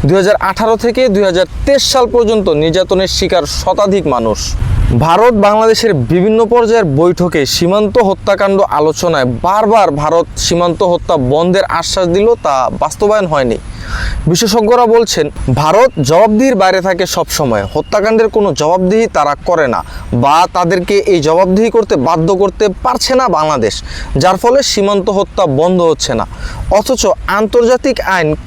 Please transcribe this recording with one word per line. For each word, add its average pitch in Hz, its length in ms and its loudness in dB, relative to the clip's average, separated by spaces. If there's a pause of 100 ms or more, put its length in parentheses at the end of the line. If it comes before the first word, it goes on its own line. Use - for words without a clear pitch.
দুই 165 120 2
হাজার 190 160 2 (140)
আঠারো 220 340 -2
থেকে 233 180 0 (140)
দুই 202 140 2
হাজার 175 160 0 (200)
তেইশ 277 180 2 (100)
সাল 262 200 2
পর্যন্ত 220 340 2 (140)
নির্যাতনের 180 560 0
শিকার 185 260 0 (160)
শতাধিক 190 440 0 (100)
মানুষ। 113 260 -2 (680)
ভারত 208 280 4 (140)
বাংলাদেশের 220 440 2 (200)
বিভিন্ন 202 280 2 (140)
পর্যায়ের 226 340 2 (120)
বৈঠকে 175 420 2 (140)
সীমান্ত 202 400 0 (120)
হত্যাকাণ্ড 196 520 0 (180)
আলোচনায় 151 500 0 (180)
বারবার 208 420 2 (140)
ভারত 156 240 0 (200)
সীমান্ত 175 340 -2 (120)
হত্যা 175 240 -2 (180)
বন্ধের 180 320 0 (140)
আশ্বাস 185 260 -4 (100)
দিল, 208 120 2 (180)
তা 147 100 0 (260)
বাস্তবায়ন 202 500 0
হয়নি। 131 260 0 (720)
বিশেষজ্ঞরা 220 560 2 (100)
বলছেন, 202 300 0 (360)
ভারত 190 280 4 (200)
জবাবদিহির 214 520 2
বাইরে 185 260 2
থাকে 185 180 -2 (100)
সবসময়। 131 480 -2 (100)
হত্যাকাণ্ডের 214 640 0
কোনো 202 140 2 (100)
জবাবদিহি 185 460 2 (120)
তারা 147 160 0 (140)
করে 165 260 2
না 90 60 -2 (440)
বা 143 140 4 (180)
তাদেরকে 180 400 0 (180)
এই 175 140 2
জবাবদিহি 190 480 2
করতে 220 200 0 (120)
বাধ্য 165 200 0 (140)
করতে 202 240 0 (180)
পারছে 254 360 -2
না 254 60 0 (120)
বাংলাদেশ, 143 380 0 (460)
যার 185 220 2
ফলে 247 160 4 (120)
সীমান্ত 196 360 0 (100)
হত্যা 202 260 -2 (160)
বন্ধ 180 200 2 (100)
হচ্ছে 139 300 -2
না। 98 60 -2 (540)
অথচ 220 240 -2 (360)
আন্তর্জাতিক 254 580 0 (180)
আইন 277 140 0 (180)